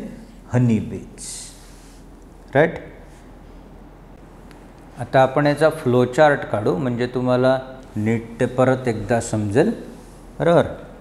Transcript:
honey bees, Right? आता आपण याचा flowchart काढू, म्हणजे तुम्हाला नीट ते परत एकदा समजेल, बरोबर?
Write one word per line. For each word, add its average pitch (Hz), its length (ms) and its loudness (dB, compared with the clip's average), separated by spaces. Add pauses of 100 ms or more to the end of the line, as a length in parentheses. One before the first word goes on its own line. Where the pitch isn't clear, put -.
(560)
honey 120 240 2
bees, - 460 -12 (1300)
Right? 165 180 4 (2250)
आता 131 220 0
आपण 135 280 4
याचा 151 220 4
flowchart 135 720 2
काढू, 117 360 -2
म्हणजे 123 320 -4
तुम्हाला 127 520 0 (360)
नीट 110 440 -4
ते 127 60 2
परत 127 420 0
एकदा 107 340 -2
समजेल, 110 500 0 (680)
बरोबर? 151 260 4 (360)